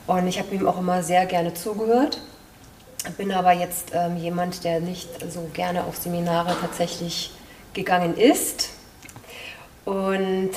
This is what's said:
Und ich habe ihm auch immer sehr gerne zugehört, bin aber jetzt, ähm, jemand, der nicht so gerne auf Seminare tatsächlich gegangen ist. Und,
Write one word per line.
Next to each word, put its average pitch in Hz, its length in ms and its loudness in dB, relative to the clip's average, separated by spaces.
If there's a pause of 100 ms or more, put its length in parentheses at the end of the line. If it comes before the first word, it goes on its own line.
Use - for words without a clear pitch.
Und 180 200 2
ich 180 120 -2
habe 190 160 -6
ihm 190 120 2
auch 180 120 0
immer 180 240 0
sehr 180 220 4
gerne 175 280 0
zugehört, 226 680 2 (960)
bin 196 140 -2
aber 185 220 6
jetzt, 175 400 -4
ähm, 175 240 0
jemand, 175 460 -4
der 165 160 0
nicht 175 300 -6 (220)
so 170 220 -8
gerne 180 320 -2
auf 170 120 -8
Seminare 170 640 0
tatsächlich 170 720 -4 (420)
gegangen 180 440 2
ist. - 520 4 (1120)
Und, 190 720 0